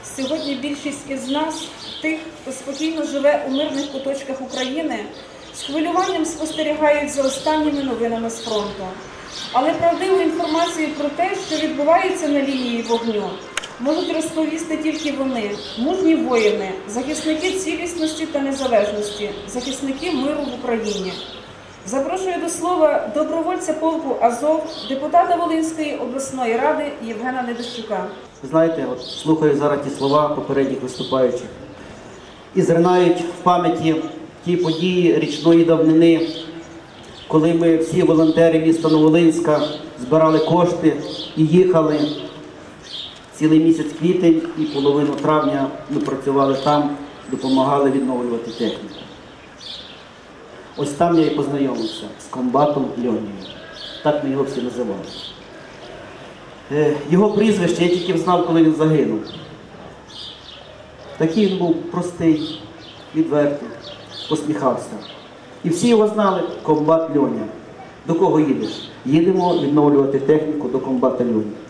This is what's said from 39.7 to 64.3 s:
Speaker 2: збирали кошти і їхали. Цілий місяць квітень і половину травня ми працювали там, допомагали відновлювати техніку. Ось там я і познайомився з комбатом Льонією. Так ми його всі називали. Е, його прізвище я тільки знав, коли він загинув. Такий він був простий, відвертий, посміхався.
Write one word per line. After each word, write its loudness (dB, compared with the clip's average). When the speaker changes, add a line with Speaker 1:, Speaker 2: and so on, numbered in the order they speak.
Speaker 2:
збирали 4
кошти 2
і 6
їхали. 4
Цілий 4
місяць 4
квітень 4
і 0
половину 2
травня 2
ми -2
працювали 0
там, 2
допомагали 2
відновлювати -2
техніку. -6
Ось -4
там 2
я 6
і 2
познайомився -2
з -20
комбатом 0
Льонією. -2
Так 2
ми -2
його 0
всі -4
називали. -4
Е, 4
його 6
прізвище 2
я 4
тільки 2
знав, 2
коли 6
він 6
загинув. 2
Такий 2
він 0
був 2
простий, 0
відвертий, 0
посміхався. -2